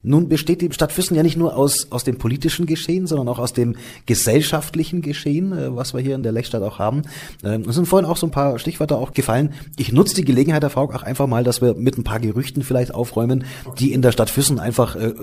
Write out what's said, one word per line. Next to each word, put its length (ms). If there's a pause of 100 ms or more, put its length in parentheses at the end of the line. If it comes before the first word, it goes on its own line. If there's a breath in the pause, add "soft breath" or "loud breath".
Nun 240
besteht 340
die 100
Stadt 180
Füssen 240
ja 80
nicht 140
nur 200
aus, 360
aus 100
dem 160
politischen 480
Geschehen, 400
sondern 220
auch 100
aus 140
dem 240 (280 loud breath)
gesellschaftlichen 960
Geschehen, 520
äh, 240
was 180
wir 60
hier 160
in 80
der 80
Lechstadt 320
auch 160
haben. 220 (420 loud breath)
Ähm, 240
es 80
sind 100
vorhin 240
auch 60
so 100
ein 60
paar 260
Stichwörter 400
auch 140
gefallen. 420 (220 loud breath)
Ich 160
nutze 240
die 80
Gelegenheit, 400
Herr 60
Falk, 220
auch 120
einfach 240
mal, 160
dass 180
wir 120
mit 240
ein 40
paar 160
Gerüchten 460
vielleicht 280
aufräumen, 520 (340 loud breath)
die 140
in 100
der 80
Stadt 180
Füssen 300
einfach, 380
äh, 260